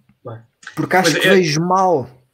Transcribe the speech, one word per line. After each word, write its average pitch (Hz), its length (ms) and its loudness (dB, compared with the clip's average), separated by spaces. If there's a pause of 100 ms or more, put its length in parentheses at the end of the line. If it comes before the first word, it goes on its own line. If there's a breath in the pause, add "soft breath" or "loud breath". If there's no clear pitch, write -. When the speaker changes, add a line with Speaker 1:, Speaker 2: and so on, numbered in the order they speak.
(260)
Speaker 1:
Bem. 113 140 -16 (340)
Speaker 2:
Porque 151 220 -2
acho 175 160 2
Speaker 1:
Mas 165 100 -2
Speaker 2:
que 185 60 2
Speaker 1:
eu 196 80 4
Speaker 2:
vejo 160 260 0
mal 180 480 0 (240)